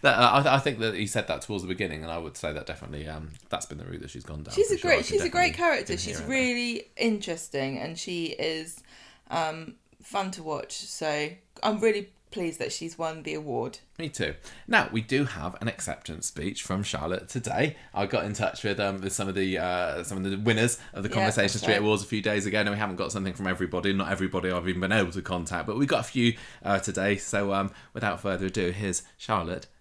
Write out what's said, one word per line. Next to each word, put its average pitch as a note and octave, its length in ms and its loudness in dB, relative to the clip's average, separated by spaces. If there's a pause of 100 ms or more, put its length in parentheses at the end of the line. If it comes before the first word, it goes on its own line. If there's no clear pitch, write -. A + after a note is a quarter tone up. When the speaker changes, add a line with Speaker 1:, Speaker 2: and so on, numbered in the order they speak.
Speaker 1:
That, B2+ 160 6
uh, B2 320 8
I, C3+ 60 8
I C3+ 40 6
think B2+ 200 0
that A2 160 0
he G#2 100 0
said G#2 220 -2
that C#2+ 160 -2
towards G2 180 -4
the F#2 80 -6
beginning, F2+ 320 -2
and E2 100 -6
I E2 60 -4
would D#2+ 180 -8
say D#2 180 -4
that D2 120 -6
definitely, D2+ 420 -10
um, D#2 220 -10 (200)
that's - 180 -6
been D2+ 100 -10
the E2 80 -12
route E2+ 160 -10
that - 80 -12
she's - 140 -12
gone D2+ 180 -10
down, - 140 -10
Speaker 2:
She's G#4 140 4
Speaker 1:
for G#4 40 2
Speaker 2:
a F4 60 0
Speaker 1:
sure. F4 100 0
Speaker 2:
great, D4 100 6
Speaker 1:
I A#3 40 -2
can - 80 -4
Speaker 2:
she's G#4 120 2
a E4+ 60 0
great F4 240 4
Speaker 1:
definitely E4 220 2
Speaker 2:
character. - 180 -4
Speaker 1:
can F3 60 -2
Speaker 2:
She's - 200 -4
Speaker 1:
hear - 80 -6
it. - 40 -6
Speaker 2:
really A#3+ 560 0 (100)
interesting, E3+ 800 -2
and E3 220 -6
she E3+ 280 -4
is, D#3+ 540 -4 (480)
um, D#3+ 460 -4 (260)
fun F#3+ 300 -2
to F#3+ 120 -10
watch. - 300 -4
So D3+ 560 -2 (320)
I'm G#3+ 180 2
really G#3 300 2 (200)
pleased E3+ 300 -4
that - 140 -2
she's E3 240 -8
won D#3+ 260 -4
the D3+ 100 -4
award. C#3 460 -4 (180)
Speaker 1:
Me D#3+ 120 -4
too. D2+ 260 -2 (320)
Now, C3+ 240 4
we A2+ 80 2
do C3 240 2
have F2+ 380 -4
an A2+ 80 0
acceptance - 580 -6
speech - 340 -4
from F#2+ 220 -2
Charlotte E2+ 460 -2
today. C3+ 480 0 (160)
I G2+ 120 0
got F#2+ 200 0
in G#2 80 -4
touch G#2 320 -2
with, G#2 160 0
um, G2 180 0
with F#2+ 140 -4
some G2 160 -2
of F#2+ 60 -2
the, F#2+ 220 2
uh, F2 460 0
some F#2+ 200 -6
of G2 60 0
the G2 80 0
winners A2+ 400 4 (160)
of F#2+ 100 -6
the G#2+ 60 -2
Speaker 2:
Yeah, - 60 -4
Speaker 1:
Conversation A2 280 4 (100)
Speaker 2:
that's G#2+ 80 -2
Speaker 1:
Street G#2+ 140 6
Speaker 2:
right. G2+ 60 4
Speaker 1:
Awards G#2 220 4
a - 20 -6
few G#2+ 160 -2
days G#2 240 2
ago. G#2+ 180 2
Now, G#2 80 2
we G2+ 60 0
haven't G2 200 -2
got F#2+ 160 -2
something F#2+ 200 -2
from F#2+ 140 -4
everybody. F#2 460 2
Not G2 180 2
everybody F#2 400 0
I've F2+ 160 0
even F2+ 140 0
been F#2+ 100 2
able G2 220 4
to F#2 80 -4
contact, F2 460 -2
but G#2+ 100 -2
we C#3+ 80 4
got C#3 160 2
a - 20 -4
few, A#2+ 320 2 (280)
uh, G2 160 4
today. G2 360 2
So, G2+ 380 0
um, G2 180 2 (220)
without G2 260 -2
further F#2+ 280 0
ado, F2+ 240 0
here's G2 320 -2 (140)
Charlotte F2+ 500 -2 (140)